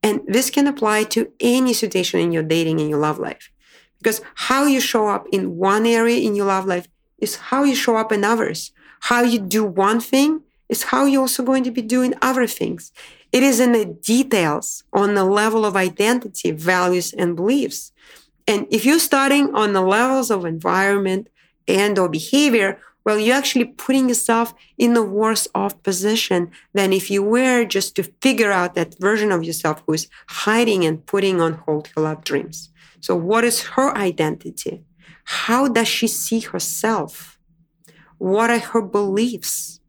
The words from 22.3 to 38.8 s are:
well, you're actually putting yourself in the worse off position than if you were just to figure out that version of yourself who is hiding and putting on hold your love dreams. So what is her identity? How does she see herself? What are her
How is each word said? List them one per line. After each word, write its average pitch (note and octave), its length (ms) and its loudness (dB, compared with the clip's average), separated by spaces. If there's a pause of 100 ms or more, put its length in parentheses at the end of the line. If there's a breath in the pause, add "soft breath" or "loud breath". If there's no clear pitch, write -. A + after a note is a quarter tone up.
well, G#3+ 140 2
you're A#3 180 2
actually C4+ 280 0
putting C4 440 0
yourself A#3 460 0 (240 soft breath)
in A#3+ 160 4
the A#3 80 4
worse G#3 500 0
off G3 300 -4
position F#3+ 680 0 (200 loud breath)
than G3 200 2
if F#3+ 180 0
you G3 140 2
were A#3+ 400 2
just G3 320 -4
to F#3 80 -2 (160)
figure A3+ 320 2
out F3+ 240 0
that F3 240 -4
version G#3 320 2
of E3+ 100 0
yourself D#3+ 420 -4
who D#3 100 0
is D#3 140 -6 (200 loud breath)
hiding G#3+ 560 2
and D#3 200 -2
putting G3 360 0
on D#3+ 140 0
hold D3+ 420 -6
your D#3 80 0
love D#3 180 -6
dreams. - 480 -6 (300 soft breath)
So F3+ 160 -2
what G3 260 0
is A#3 200 0 (120)
her C4+ 220 0
identity? - 880 -4 (400 soft breath)
How B3+ 420 -2
does A3+ 220 0
she - 180 -2
see - 340 -4
herself? - 1000 -6 (800 soft breath)
What G#3 320 0
are A#3 100 2
her - 220 -2